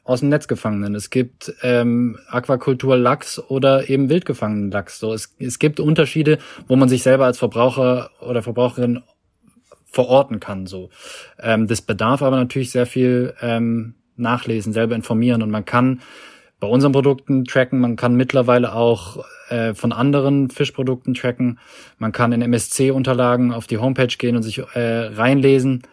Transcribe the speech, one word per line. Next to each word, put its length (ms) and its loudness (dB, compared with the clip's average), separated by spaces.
aus 180 -2
dem 80 0
Netz 180 0
gefangenen. 480 -4
Es 140 -10
gibt, 520 -4
ähm, 560 0
Aquakultur 680 0
Lachs 420 0
oder 500 2
eben 200 2
wild 160 0
gefangenen 460 -4
Lachs. 280 -8
So, 140 -4
es, 240 -10
es 220 -8
gibt 200 0
Unterschiede, 600 2
wo 80 4
man 140 6
sich 140 0
selber 220 4
als 120 2
Verbraucher 720 0
oder 200 -4
Verbraucherin 640 -2
verorten 480 2
kann, 280 -10
so. 240 -14
Ähm, 260 0
das 160 -2
bedarf 400 0
aber 140 2
natürlich 340 -2
sehr 160 0
viel, 560 0
ähm, 540 -4
Nachlesen, 540 -4
selber 220 0
informieren 480 0
und 80 -2
man 160 -4
kann 360 0
bei 80 -6
unseren 240 4
Produkten 540 2
tracken, 340 0
man 160 0
kann 180 0
mittlerweile 600 2
auch, 500 0
äh, 240 -2
von 180 -4
anderen 600 2
Fischprodukten 640 -4
tracken, 420 -2
man 140 -4
kann 220 0
in 100 0
M-S-C-Unterlagen 1080 0
auf 140 -8
die 140 -4
Homepage 360 0
gehen 200 -2
und 80 0
sich, 160 -8
äh, 480 -4
reinlesen, 720 2